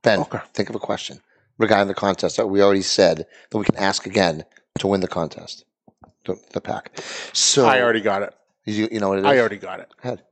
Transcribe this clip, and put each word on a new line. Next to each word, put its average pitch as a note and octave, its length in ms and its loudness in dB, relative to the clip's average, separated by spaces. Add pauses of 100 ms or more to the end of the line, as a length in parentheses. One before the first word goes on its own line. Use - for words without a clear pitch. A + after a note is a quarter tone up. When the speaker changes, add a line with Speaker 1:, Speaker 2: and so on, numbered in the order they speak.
Speaker 1:
Ben, G#2 180 4
Speaker 2:
Okay. G2+ 180 -6 (160)
Speaker 1:
think G2+ 140 -4
of A2 80 -10
a - 20 -6
question - 400 -8 (400)
regarding G2+ 300 4
the G2 60 -4
contest F#2+ 420 -2
that A2+ 100 0
we G2 160 4
already G2 200 6
said E2 440 2 (240)
that A2 80 -4
we G2+ 60 -2
can - 120 4
ask G2 300 -2
again F2+ 380 0 (340)
to - 80 -4
win G2 140 2
the F#2 80 -4
contest, - 560 -8 (600)
the, - 120 -6 (160)
the - 80 -6
pack. - 320 -10 (400)
So - 340 2
Speaker 2:
I C3 160 4
already A2+ 180 2
got G2+ 220 0
it. - 100 -8 (320)
Speaker 1:
You, G#2+ 280 -2
you A2 80 -4
know G2 80 0
what G2 100 0
it F#2+ 40 -2
is? G2+ 40 0
Speaker 2:
I C3+ 140 4
already G#2 160 0
got F#2 240 -12
it. - 200 -20
Speaker 1:
Go B2 100 -10
ahead. A2 220 -10